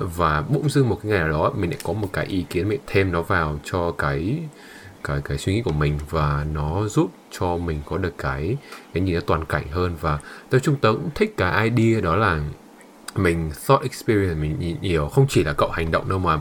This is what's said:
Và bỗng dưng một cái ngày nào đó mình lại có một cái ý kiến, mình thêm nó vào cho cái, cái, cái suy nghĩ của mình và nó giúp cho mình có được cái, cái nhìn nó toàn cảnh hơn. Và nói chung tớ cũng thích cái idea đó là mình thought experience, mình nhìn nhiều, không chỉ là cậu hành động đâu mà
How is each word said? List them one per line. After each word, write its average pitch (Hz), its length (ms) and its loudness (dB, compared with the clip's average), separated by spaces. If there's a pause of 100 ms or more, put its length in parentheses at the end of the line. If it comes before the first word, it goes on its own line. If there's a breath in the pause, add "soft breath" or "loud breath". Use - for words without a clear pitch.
(160)
Và 78 320 2
bỗng 151 200 0
dưng 135 200 4
một 92 140 0
cái 107 80 -2
ngày 101 100 4
nào 80 80 2
đó 80 280 2
mình 90 140 -2
lại 76 120 -6
có 85 100 -4
một 101 200 -2
cái - 140 -2
ý 90 240 -2
kiến, 90 180 0
mình 107 180 -2
thêm 95 260 2
nó 85 100 0
vào 80 420 0
cho 85 280 -2
cái, 80 460 -2 (680 loud breath)
cái, 71 200 -2
cái 71 140 -4
suy 95 160 0
nghĩ 117 80 0
của 85 100 0
mình 73 260 2 (120)
và 73 420 0
nó 78 360 -2
giúp 170 220 2 (200)
cho 87 260 -2
mình 82 300 -2
có 87 120 -2
được 90 200 -2
cái, 76 380 -2 (380 loud breath)
cái 90 80 0
nhìn 92 120 2
nó 87 120 0
toàn 80 180 2
cảnh 71 260 -2
hơn. 87 300 0
Và 76 180 0 (320 loud breath)
nói 127 100 4
chung 143 160 2
tớ 113 160 4
cũng 170 220 -4
thích 214 220 0
cái 104 340 2
idea 113 300 4
đó 87 160 2
là 95 240 2 (760)
mình 85 340 2 (160)
thought 135 160 4
experience, 101 520 0
mình 76 240 -2
nhìn 85 220 -4
nhiều, 80 280 0
không 135 200 4
chỉ 90 160 4
là 76 80 0
cậu - 180 2
hành 80 200 -2
động 85 180 0
đâu 95 100 0
mà 82 220 2